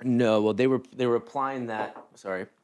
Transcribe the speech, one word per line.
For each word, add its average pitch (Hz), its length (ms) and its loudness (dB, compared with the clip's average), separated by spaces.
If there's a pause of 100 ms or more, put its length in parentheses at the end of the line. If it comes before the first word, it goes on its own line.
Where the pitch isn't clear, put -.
No, 120 380 4
well, 107 140 2
they 120 120 2
were, 131 140 2 (160)
they 123 100 0
were 120 100 4
applying 135 500 -4
that, 110 280 -6 (200)
sorry, 95 320 -8 (180)